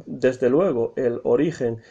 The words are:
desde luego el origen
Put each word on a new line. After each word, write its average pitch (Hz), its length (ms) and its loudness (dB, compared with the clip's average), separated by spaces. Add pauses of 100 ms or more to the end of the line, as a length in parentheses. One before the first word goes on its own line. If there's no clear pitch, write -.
desde 127 440 0
luego 139 460 2
el 120 280 -2
origen 135 560 0 (120)